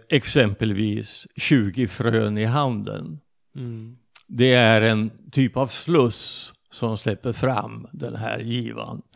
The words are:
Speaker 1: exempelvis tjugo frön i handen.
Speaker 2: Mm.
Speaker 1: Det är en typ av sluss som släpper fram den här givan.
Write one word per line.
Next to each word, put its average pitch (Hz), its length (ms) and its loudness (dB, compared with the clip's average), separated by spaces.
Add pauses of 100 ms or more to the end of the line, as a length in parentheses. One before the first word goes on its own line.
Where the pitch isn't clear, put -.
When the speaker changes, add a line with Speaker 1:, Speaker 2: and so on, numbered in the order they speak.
Speaker 1:
exempelvis 107 1300 0
tjugo 117 520 2
frön 110 500 0
i 107 80 0
handen. 120 760 -4 (360)
Speaker 2:
Mm. 117 420 -12 (300)
Speaker 1:
Det 127 260 4
är 113 280 8
en 110 300 2 (200)
typ 131 260 0
av 131 100 0
sluss - 840 0 (160)
som 113 280 -6
släpper 113 360 -4
fram 113 580 -4
den 120 240 -10
här 110 240 -6
givan. 117 640 -8 (140)